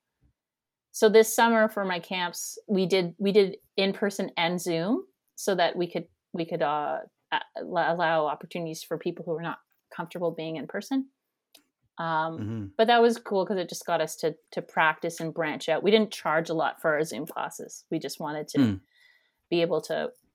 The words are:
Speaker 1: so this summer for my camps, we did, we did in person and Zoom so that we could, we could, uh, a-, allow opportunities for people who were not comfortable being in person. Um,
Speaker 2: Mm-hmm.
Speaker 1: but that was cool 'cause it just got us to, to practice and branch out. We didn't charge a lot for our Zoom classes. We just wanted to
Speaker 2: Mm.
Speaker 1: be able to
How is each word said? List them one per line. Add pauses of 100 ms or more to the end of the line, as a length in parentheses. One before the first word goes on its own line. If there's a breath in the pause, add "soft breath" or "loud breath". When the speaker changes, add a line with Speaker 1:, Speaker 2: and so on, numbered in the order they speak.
(920)
Speaker 1:
so
this
summer
for
my
camps, (120)
we
did,
we
did (200)
in
person
and
Zoom (320)
so
that
we
could, (260)
we
could,
uh, (340)
a-, (240)
allow
opportunities
for
people
who
were
not (360)
comfortable
being
in
person. (880)
Um,
Speaker 2:
Mm-hmm. (120)
Speaker 1:
but
that
was
cool
'cause
it
just
got
us
to, (160)
to
practice
and
branch
out.
We
didn't
charge
a
lot
for
our
Zoom
classes.
We
just
wanted
to
Speaker 2:
Mm. (680)
Speaker 1:
be
able
to (240)